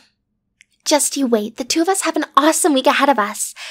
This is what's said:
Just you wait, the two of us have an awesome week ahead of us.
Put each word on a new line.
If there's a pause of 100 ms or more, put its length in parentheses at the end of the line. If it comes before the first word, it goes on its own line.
(840)
Just
you
wait,
the
two
of
us
have
an (100)
awesome
week
ahead
of
us. (160)